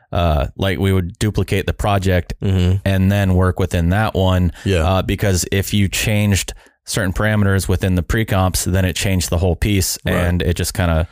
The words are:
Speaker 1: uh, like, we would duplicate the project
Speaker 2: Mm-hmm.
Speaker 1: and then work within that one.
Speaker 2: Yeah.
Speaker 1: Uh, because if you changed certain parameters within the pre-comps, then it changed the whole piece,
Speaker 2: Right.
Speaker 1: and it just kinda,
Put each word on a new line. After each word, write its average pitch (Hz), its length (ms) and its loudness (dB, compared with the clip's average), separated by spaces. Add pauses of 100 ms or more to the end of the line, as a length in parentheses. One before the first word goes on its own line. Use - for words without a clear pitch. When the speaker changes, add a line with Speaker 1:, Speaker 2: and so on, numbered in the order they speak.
(120)
Speaker 1:
uh, 76 360 0 (100)
like, 95 200 -2
we 98 140 2
would 90 280 -2
duplicate 101 480 -2
the - 60 -2
project 95 600 0 (100)
Speaker 2:
Mm-hmm. 95 400 2
Speaker 1:
and 95 260 2
then 98 260 2
work 92 260 2
within 87 300 0
that 107 220 0
one. 92 380 2 (140)
Speaker 2:
Yeah. 95 140 2
Speaker 1:
Uh, 92 240 2
because 95 500 0
if 95 200 -2
you 101 140 2
changed 104 640 -2 (320)
certain 98 280 -2
parameters 101 540 0
within 92 280 0
the 90 80 2
pre-comps, 95 640 0
then 92 200 0
it 87 100 -2
changed 92 340 -2
the 87 80 0
whole 87 180 0
piece, 101 480 0
Speaker 2:
Right. 90 120 -2
Speaker 1:
and 87 260 0
it 87 140 0
just - 180 -4
kinda, 82 380 0